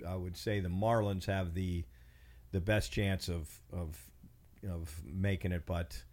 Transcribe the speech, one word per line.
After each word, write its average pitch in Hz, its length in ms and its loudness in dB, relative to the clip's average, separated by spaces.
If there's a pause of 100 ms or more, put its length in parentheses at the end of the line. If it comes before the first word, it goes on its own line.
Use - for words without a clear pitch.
I 90 100 -4
would 90 200 -4
say 104 240 0
the 90 80 0
Marlins 101 600 2
have 95 260 2
the, 87 320 0 (640)
the 98 80 2
best 107 320 4
chance 95 380 2
of, 82 200 -2 (220)
of, 85 260 -6 (720)
of 82 240 -4 (120)
making 92 480 0
it. 85 120 -2
But 85 480 -2